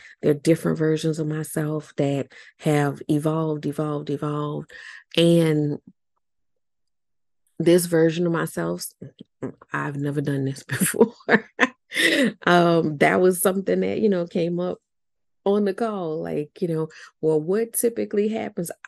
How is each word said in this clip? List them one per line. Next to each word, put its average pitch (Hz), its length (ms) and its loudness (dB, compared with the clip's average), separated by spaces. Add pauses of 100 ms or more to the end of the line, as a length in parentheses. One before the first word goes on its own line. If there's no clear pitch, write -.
(220)
There 156 100 2
are 147 40 2
different 160 420 0
versions 156 420 0
of 156 80 -4
myself 156 680 -6
that 139 340 -2 (280)
have 143 500 0
evolved, 156 560 0
evolved, 147 440 -4
evolved. 147 640 -6 (460)
And 160 640 4 (1800)
this 170 280 4
version 165 400 2
of 170 80 0
myself, 170 520 -4 (880)
I've 143 240 -6
never 143 260 -4
done 139 240 -2
this 135 180 -6
<laughs> - 40 -20
before. - 480 0 (1300)
Um, 170 520 4
that 175 240 4
was 185 200 4
something 185 380 0
that, 190 200 -2
you 214 100 2
know, 175 180 0
came 175 320 -2
up 180 200 -4 (680)
on 202 180 2
the 196 100 0
call, 185 500 -4
like, 156 360 -6
you 185 80 -2
know, 160 200 -2 (340)
"Well, 156 180 2
what 208 340 -2
typically 214 560 -2
happens?" 214 420 -6 (160)